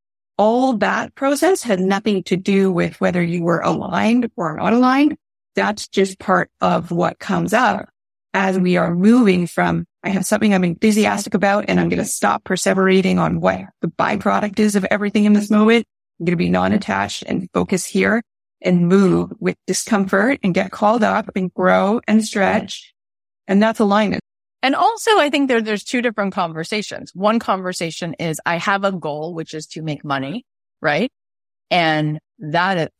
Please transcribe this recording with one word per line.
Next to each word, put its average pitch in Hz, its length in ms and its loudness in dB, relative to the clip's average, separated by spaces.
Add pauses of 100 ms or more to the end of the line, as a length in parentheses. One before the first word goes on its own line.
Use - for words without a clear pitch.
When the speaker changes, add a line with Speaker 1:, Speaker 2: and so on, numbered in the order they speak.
(360)
Speaker 1:
All 240 380 2
that 220 400 -2
process 285 480 0
had 196 180 -2
nothing 196 440 0
to 185 120 -2
do 190 340 2
with 170 300 -2
whether 180 220 0
you 170 200 -2
were 165 180 0
aligned 202 760 0
or 156 200 -6
not 202 180 0
aligned. 262 420 2 (380)
That's 202 340 -4
just 190 300 -2
part 175 320 0 (100)
of 175 300 0
what 170 280 -2
comes 175 360 -2
up 214 340 0 (460)
as 190 240 0
we 180 180 2
are 175 180 0
moving 190 520 4
from, 170 400 -2 (160)
"I 185 80 -4
have 190 160 -2
something 214 280 2
I'm 180 100 2
enthusiastic 202 680 0
about, 202 360 0
and 180 120 2
I'm 170 80 2
gonna 175 160 -2
stop - 400 -2
perseverating 190 760 2
on 165 220 0
what 185 200 0 (200)
the 165 80 -4
byproduct 202 720 -2
is 214 180 2
of 190 140 0
everything 208 340 0
in 208 80 6
this 202 180 2
moment. 220 360 4 (320)
I'm 170 80 -6
gonna 180 100 0
be 175 140 0
non-attached 196 760 0
and - 280 -6
focus 180 320 -2
here 202 360 0 (380)
and 180 260 2
move 180 540 2
with 180 160 -4 (100)
discomfort 196 760 0
and 185 100 0
get 190 180 -2
called 214 320 0
up 196 320 0
and 185 200 -4
grow 190 520 2
and 214 160 4
stretch." 196 720 -4 (560)
And 202 140 4
that's 220 180 0
alignment. 202 400 2 (420)
Speaker 2:
And 269 120 0
also, 427 440 2
I 294 120 2
think 285 180 0
there, 233 140 2
there's 208 220 -4
two 247 180 -2
different 208 320 -2
conversations. 170 800 -6
One 208 240 0
conversation 180 800 -4
is, 165 260 -4
"I 170 120 -2
have 196 280 -2
a 196 80 0
goal, 156 420 -8
which 160 200 -10
is 156 140 -10
to 160 140 -12
make 156 220 -8
money," 143 400 -6 (380)
right? 156 280 0 (600)
And 156 480 2 (200)
that, 170 400 -2
uh, 156 100 -2 (120)